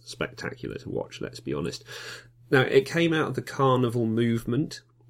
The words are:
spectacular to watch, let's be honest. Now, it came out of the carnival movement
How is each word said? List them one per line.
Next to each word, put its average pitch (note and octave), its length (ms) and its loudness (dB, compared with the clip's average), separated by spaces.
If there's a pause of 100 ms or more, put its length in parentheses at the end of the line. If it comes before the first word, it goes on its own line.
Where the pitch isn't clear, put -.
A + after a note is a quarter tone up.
spectacular - 680 -8
to - 120 -14
watch, - 320 -6
let's - 200 -10
be - 120 -6
honest. D2 320 -4 (640)
Now, C3+ 120 6
it C3+ 240 4
came E3+ 260 2
out D#3 160 2
of B2+ 60 -4
the B2 80 -4
carnival B2 640 2
movement A#2 720 0 (300)